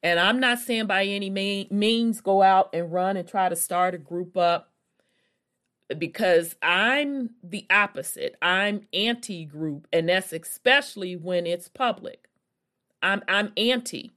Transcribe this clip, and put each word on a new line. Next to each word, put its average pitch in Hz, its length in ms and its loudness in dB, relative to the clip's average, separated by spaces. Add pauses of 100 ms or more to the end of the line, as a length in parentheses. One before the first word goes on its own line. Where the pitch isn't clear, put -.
And 170 180 2
I'm 208 200 4
not 240 200 2
saying 226 280 -4
by 196 180 0
any 202 240 -4
mean, 196 400 -4
means 226 520 0
go 196 200 4
out 190 320 6
and 170 180 -4
run 185 260 0
and 175 100 -8
try 185 220 0
to 170 60 -4
start 180 380 0
a 180 40 -10
group 175 400 -8
up, 175 340 0 (1300)
because 170 640 2
I'm 247 720 0 (120)
the 180 260 -10
opposite. 190 720 0
I'm 202 520 0
anti-group, 165 1000 -6
and 165 160 2
that's 185 240 0
especially 190 840 0
when 175 280 -2
it's 175 220 -4
public. - 640 -6 (720)
I'm, 196 260 0
I'm 208 300 0
anti. 240 600 -2